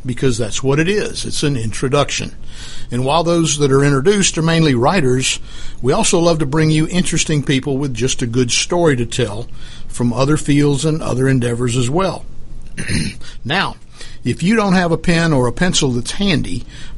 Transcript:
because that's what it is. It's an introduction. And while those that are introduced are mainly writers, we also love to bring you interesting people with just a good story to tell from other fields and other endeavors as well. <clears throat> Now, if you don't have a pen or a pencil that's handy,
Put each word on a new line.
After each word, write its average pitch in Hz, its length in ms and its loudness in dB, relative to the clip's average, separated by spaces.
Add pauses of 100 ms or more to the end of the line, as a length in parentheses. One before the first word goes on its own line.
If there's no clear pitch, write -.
because 123 320 0
that's 113 260 -2
what 139 160 2
it 165 80 2
is. - 380 -2
It's - 180 -4
an 143 140 0
introduction. 127 760 -2 (560)
And 123 140 -2
while 156 220 2
those 165 320 0
that 147 160 2
are 139 100 6
introduced 143 540 2
are 160 40 -2
mainly 160 340 2
writers, 131 680 2 (400)
we 123 100 2
also 185 280 2
love 170 200 4
to 156 60 2
bring 156 260 2
you 156 160 2
interesting 165 560 0
people 135 340 0
with 139 160 -2
just 117 280 -2
a 123 60 -2
good 120 220 0
story 170 460 2
to 120 100 0
tell 113 440 -4 (400)
from 120 240 0
other 135 240 2
fields 143 480 2
and 156 160 0
other 127 260 0
endeavors 120 480 2
as 123 140 2
well. 175 340 0 (540)
<clears throat> - 680 -4
Now, 156 320 -2 (480)
if 123 200 -2
you 208 120 4
don't 202 180 2
have 180 180 4
a 160 80 0
pen 165 340 2
or 123 140 2
a 117 40 0
pencil 160 400 0
that's 110 200 -4
handy, 170 520 0 (340)